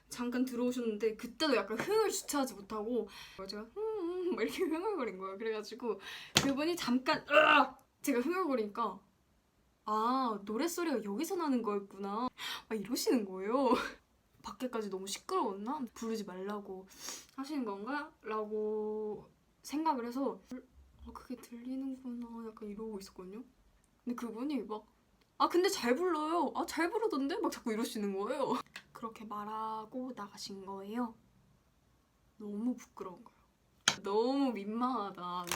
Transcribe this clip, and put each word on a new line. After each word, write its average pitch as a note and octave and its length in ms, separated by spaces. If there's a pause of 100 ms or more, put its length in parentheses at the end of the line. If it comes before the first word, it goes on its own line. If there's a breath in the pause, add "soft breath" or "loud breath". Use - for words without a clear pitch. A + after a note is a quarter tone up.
잠깐 B3 360
들어오셨는데 A#3 720
그때도 C4+ 400
약간 G#3+ 220
흥을 G#4 320
주체하지 C4+ 440
못하고 G#3+ 540 (400 loud breath)
제가 G#3 140
"음, A3+ 160
음," F#4 580
막 G3+ 60
이렇게 C#4 200
흥얼거린 D#4+ 560
거예요. F#3+ 200
그래가지고 A3 600 (420 loud breath)
그분이 D4 360
잠깐, C4 520
으악! - 540 (200)
제가 B3 180
흥얼거리니까 A#3 800 (840)
"아, A3+ 580
노랫소리가 C#4+ 580
여기서 B3 320
나는 C#4+ 280
거였구나." G3+ 680 (400 loud breath)
막 A3 100
이러시는 A#3+ 460
거예요. G#3 460
<laughs> - 320 (400)
"밖에까지 A3+ 480
너무 F#3+ 180
시끄러웠나? B3 720 (140)
부르지 A3 300
말라고 F#3+ 640 (480 loud breath)
하시는 C#4 300
건가?" A#3+ 480 (100)
라고 G#3+ 1040 (340)
생각을 C#4+ 440
해서 A#3+ 320 (680)
"아, A3+ 60
그게 - 240
들리는구나." A#3+ 1120
약간 G#3+ 200
이러고 G#3 320
있었거든요. F#3+ 420 (640)
근데 A#3+ 100
그분이 A#3+ 500
막 G#3+ 200 (540)
"아, D4+ 100
근데 F4 220
잘 A#3+ 240
불러요. D#4+ 600
아, E4 120
잘 E4 240
부르던데?" F#4 480
막 F4 120
자꾸 - 220
이러시는 G#3 460
거예요. B3+ 340
<laughs> - 400
그렇게 A3+ 320
말하고 A3 880
나가신 G3 500
거예요. G#3 480 (1200)
너무 G#3+ 400
부끄러운 - 480
거예요. - 800
너무 B3 480
민망하다. G3 920 (120)